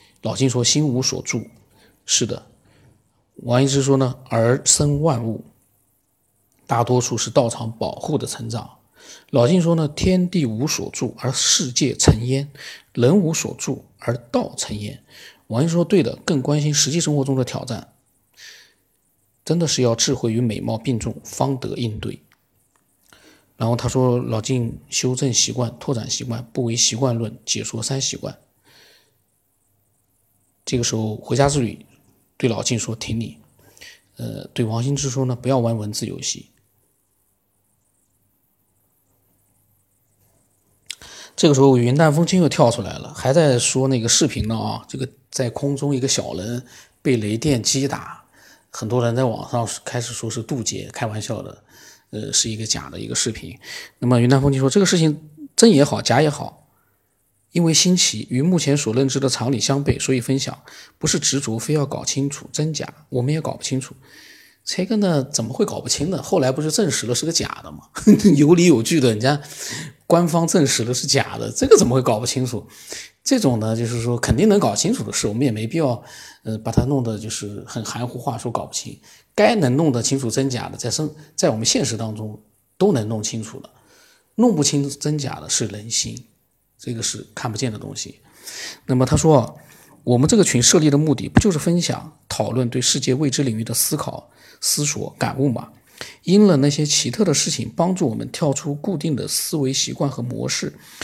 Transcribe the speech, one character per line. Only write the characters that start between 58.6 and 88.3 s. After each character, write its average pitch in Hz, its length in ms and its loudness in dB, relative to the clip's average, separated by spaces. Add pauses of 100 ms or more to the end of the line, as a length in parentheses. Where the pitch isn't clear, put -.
所 113 200 0
认 135 120 2
知 135 140 -2
的 135 80 0
常 120 240 -2
理 110 80 -2
相 139 240 0
悖， 135 160 0
所 131 140 -2
以 123 80 0
分 135 160 0
享， - 200 -6 (380)
不 - 100 -6
是 160 120 0
执 143 200 -2
着 113 200 -4
非 147 160 -2
要 147 100 0
搞 113 180 -6
清 135 280 -4
楚 - 200 -14
真 156 220 -4
假， - 180 -8 (200)
我 127 100 -2
们 135 140 0
也 160 80 -2
搞 123 120 -6
不 - 80 -14
清 131 160 -4
楚。” - 160 -8 (720)
这 - 200 -4
个 220 120 -2
呢， 175 260 2
怎 120 220 -4
么 113 80 -6
会 208 120 0
搞 - 160 -4
不 - 80 -10
清 151 220 -2
呢？ 151 100 -4
后 143 200 0
来 131 100 2
不 135 100 -2
是 151 120 -2
证 190 180 0
实 - 160 -4
了 120 80 -2
是 - 100 -2
个 160 60 -2
假 - 320 -4
的 78 80 -16
吗？ - 180 -18 (220)
<laughs> 202 240 8
有 147 220 8
理 170 80 4
有 135 180 6
据 160 160 0
的， 123 120 4
人 107 100 0
家 143 200 2 (680)
官 175 180 6
方 165 180 2
证 160 220 4
实 127 160 0
了 120 100 -2
是 123 140 -4
假 131 320 0
的， 113 140 -6
这 - 160 0
个 427 80 4
怎 220 100 4
么 120 80 2
会 131 80 2
搞 117 160 0
不 123 80 -6
清 131 180 -2
楚？ 117 220 -8 (560)
这 269 160 2
种 123 220 2
呢， 110 160 0
就 117 100 -2
是 117 160 -4
说 120 160 -2
肯 - 180 2
定 196 120 4
能 202 100 6
搞 120 160 2
清 180 180 0
楚 - 120 -4
的 104 80 -8
事， - 160 -2
我 104 40 -2
们 117 100 -2
也 131 100 2
没 110 160 -4
必 160 100 -4
要， 127 240 0 (400)
呃， 110 160 -6
把 113 140 -6
它 123 140 2
弄 139 140 2
得 113 160 -2
就 104 140 -10
是 104 340 -10
很 113 200 -8
含 120 240 -6
糊 123 100 -12
话， 120 180 -6
说 120 140 -8
搞 - 160 -6
不 - 80 -16
清。 - 260 -12 (360)
该 220 180 6
能 139 220 2
弄 156 160 4
得 117 100 0
清 135 160 0
楚 127 100 -4
真 135 220 -2
假 101 180 -6
的， 92 80 -14
在 117 140 -6
生-， 151 240 -4 (220)
在 170 140 2
我 113 40 -2
们 110 100 -4
现 220 200 0
实 110 120 -4
当 110 160 -6
中 107 300 -10 (340)
都 202 140 4
能 113 180 0
弄 110 140 -4
清 113 180 -6
楚 - 200 -12
的。 - 100 -20 (640)
弄 233 180 4
不 151 120 2
清 143 260 0
真 151 260 -4
假 139 220 -6
的 - 100 -14
是 - 180 -2
人 104 220 -12
心， 113 380 -6 (500)
这 - 160 -12
个 113 80 -8
是 - 240 -8 (120)
看 - 160 -6
不 110 40 -8
见 123 140 -4
的 107 80 -10
东 104 160 -12
西。 - 260 -12 (640)